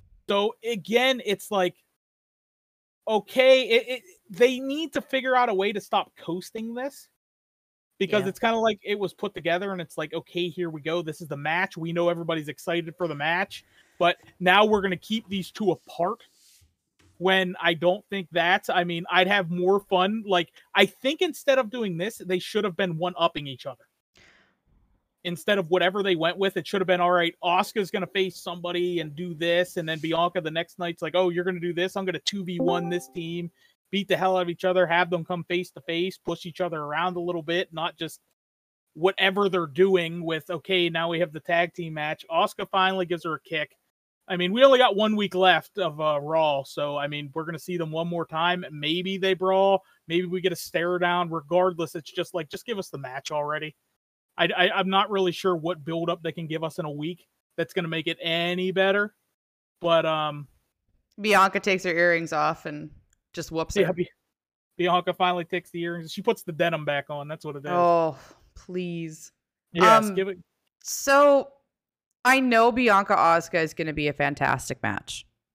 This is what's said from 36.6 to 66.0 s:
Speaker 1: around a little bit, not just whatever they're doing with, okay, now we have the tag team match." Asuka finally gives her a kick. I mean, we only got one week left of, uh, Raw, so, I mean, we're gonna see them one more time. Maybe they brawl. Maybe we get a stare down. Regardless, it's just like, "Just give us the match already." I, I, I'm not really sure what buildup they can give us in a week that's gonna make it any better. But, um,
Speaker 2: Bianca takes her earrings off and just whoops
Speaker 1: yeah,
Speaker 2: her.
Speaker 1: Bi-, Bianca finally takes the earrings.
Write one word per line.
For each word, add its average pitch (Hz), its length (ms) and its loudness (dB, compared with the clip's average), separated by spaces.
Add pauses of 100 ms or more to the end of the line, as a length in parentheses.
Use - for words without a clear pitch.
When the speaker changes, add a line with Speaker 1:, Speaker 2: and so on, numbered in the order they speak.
Speaker 1:
around 160 340 -4
a 175 60 -6
little 170 220 -6
bit, 170 280 -4
not 160 240 -6
just - 240 -10 (760)
whatever 190 520 2
they're 175 180 0
doing 170 600 2
with, 160 240 -4
okay, 175 400 0
now 165 180 -2
we 170 140 -2
have 165 100 0
the 156 80 -12
tag 170 340 0
team 165 200 -10
match." 156 360 -6
Asuka 185 400 0
finally 190 360 2
gives 170 180 -4
her 160 120 -4
a - 40 -10
kick. - 380 -8 (500)
I 190 80 -4
mean, 180 160 0
we 240 120 6
only 269 140 10
got 240 180 4
one 214 200 2
week 202 200 -2
left 180 420 4
of, 156 240 -2
uh, 151 180 2
Raw, 151 440 2
so, 147 340 -6
I 143 100 -2
mean, 147 260 -8
we're 160 120 -6
gonna 165 140 -8
see 180 180 -6
them 160 140 -4
one 165 180 -2
more 170 160 -4
time. 175 460 0
Maybe 170 460 -4
they 185 180 0
brawl. 190 480 2 (240)
Maybe 175 180 -2
we 180 160 -4
get 180 100 0
a 170 60 -4
stare 175 400 -2
down. 175 320 0
Regardless, 165 640 0
it's 160 160 -12
just 175 220 -6
like, 165 160 -6
"Just - 160 -14
give 226 120 -6
us 185 120 -8
the 190 80 -12
match 135 340 -12
already." 151 440 -6 (600)
I, 175 100 2
I, 180 340 0
I'm 190 100 0
not 196 220 2
really 190 220 0
sure 185 220 0
what 160 280 -4
buildup 165 400 -4
they 165 80 -6
can 165 160 -10
give 156 160 -6
us 160 160 -6
in 170 60 -6
a 151 60 -8
week 156 360 -10 (300)
that's 165 160 -4
gonna 170 160 -2
make 160 180 -4
it 165 140 -2
any 175 500 -2
better. 196 420 0 (680)
But, 165 240 4
um, 151 420 -4 (720)
Speaker 2:
Bianca 196 400 4
takes 185 240 0
her 180 100 -2
earrings 165 380 2
off 156 340 -2
and 151 240 -10 (440)
just - 180 -10
whoops 160 240 -4
Speaker 1:
yeah, 185 120 4
Speaker 2:
her. 175 60 -2
Speaker 1:
Bi-, 170 140 -4 (720)
Bianca 175 360 0
finally 180 300 0
takes 175 260 -6
the 170 120 -8
earrings. 170 320 -8